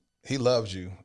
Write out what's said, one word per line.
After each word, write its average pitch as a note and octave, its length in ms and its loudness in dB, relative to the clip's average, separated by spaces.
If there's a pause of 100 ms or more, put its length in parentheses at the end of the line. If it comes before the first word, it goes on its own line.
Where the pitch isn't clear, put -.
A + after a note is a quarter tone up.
(220)
he C3+ 160 -2
loves A#2 360 2
you. F#2 180 -10 (120)